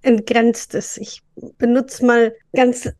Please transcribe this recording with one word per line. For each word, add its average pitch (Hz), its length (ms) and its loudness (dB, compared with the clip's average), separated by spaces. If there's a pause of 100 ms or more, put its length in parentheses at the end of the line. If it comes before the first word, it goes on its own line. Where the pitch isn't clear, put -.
entgrenzt 233 720 0
ist. - 240 -10
Ich - 220 -16 (380)
benutze 247 480 0
mal 233 260 4 (220)
ganz 247 340 0 (120)